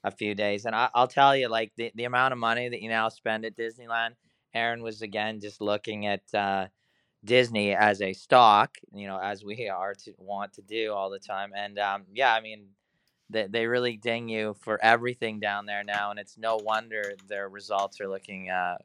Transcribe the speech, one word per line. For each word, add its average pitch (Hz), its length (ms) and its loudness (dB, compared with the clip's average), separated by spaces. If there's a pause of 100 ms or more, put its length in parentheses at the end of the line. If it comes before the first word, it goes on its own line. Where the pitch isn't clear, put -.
a 98 80 -2
few 104 240 -4
days. 104 300 -2
And 113 100 -4
I, 120 180 2
I'll 123 140 4
tell 139 260 6
you, 131 140 0
like, 113 280 -2
the, 117 200 -6
the 117 80 -6
amount 127 280 2
of 123 60 -6
money 117 300 0
that 117 120 -8
you 110 80 -10
now 113 200 2
spend 110 360 -4
at 107 120 -8
Disneyland, 117 540 -6 (440)
Aaron 117 300 -2
was, 110 180 -8
again, 107 380 -4
just 104 200 -12
looking 104 460 -2
at, 101 160 -2 (120)
uh, 98 320 0 (580)
Disney 117 500 4
as 104 280 4
a 95 100 0
stock, 110 640 6 (180)
you 101 140 -12
know, 95 100 -6
as 98 260 -6
we 107 240 -6
are 95 260 -4 (100)
to 107 140 -20
want 98 360 -10
to 104 80 -20
do 107 300 -4
all 98 180 -4
the 98 80 -12
time. 101 380 -8
And, 101 220 -8
um, 101 260 -2 (100)
yeah, 123 180 4
I 113 80 2
mean, 107 280 -16 (640)
they, 107 180 0
they 113 180 0
really 123 300 0
ding 117 320 -4
you 107 320 -4
for 107 220 -2
everything 117 580 4
down 101 260 -4
there 104 160 -6
now, 101 280 -4
and 104 100 -10
it's 101 180 -16
no 113 180 0
wonder 110 580 -2 (140)
their 101 200 -6
results 98 520 -4
are 101 80 -6
looking, 95 400 -10
uh, 90 360 -2